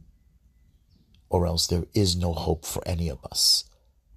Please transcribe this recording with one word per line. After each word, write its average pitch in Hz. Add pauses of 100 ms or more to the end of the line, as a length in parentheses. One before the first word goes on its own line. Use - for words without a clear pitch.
(1300)
Or 87
else 85
there 85
is 95
no 87
hope 82
for -
any 85
of 69
us. - (520)